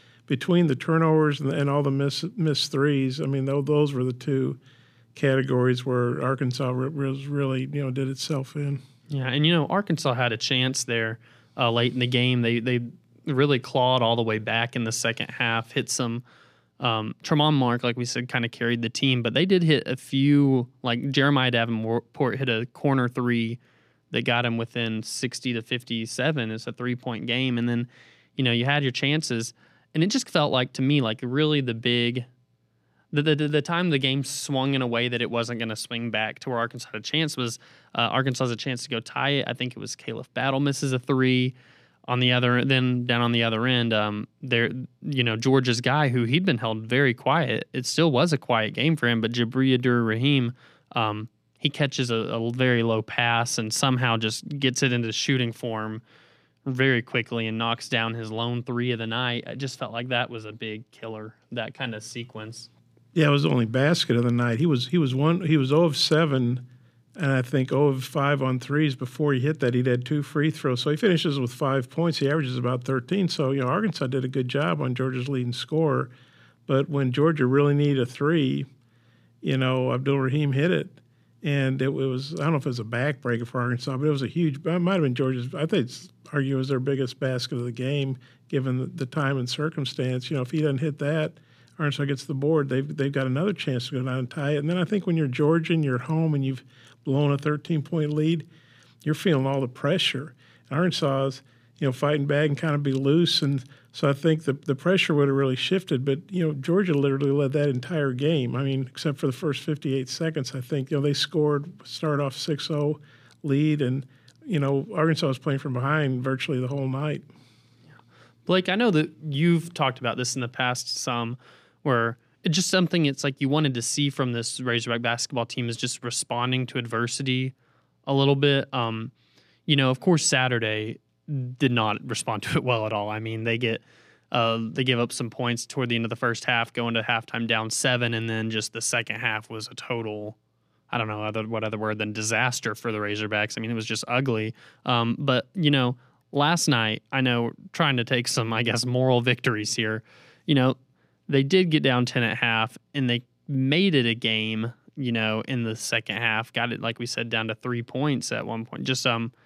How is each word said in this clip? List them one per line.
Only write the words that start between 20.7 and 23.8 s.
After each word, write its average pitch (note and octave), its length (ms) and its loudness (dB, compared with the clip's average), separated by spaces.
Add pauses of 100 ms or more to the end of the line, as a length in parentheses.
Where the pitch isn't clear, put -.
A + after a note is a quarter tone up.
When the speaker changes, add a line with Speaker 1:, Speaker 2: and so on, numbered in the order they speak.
Speaker 2:
like, A#2+ 300 -2
Jeremiah C3+ 400 4
Davenport A#2 840 -2
hit B2+ 120 -2
a A2+ 240 -2
corner C3+ 340 2
three A#2+ 520 0 (500)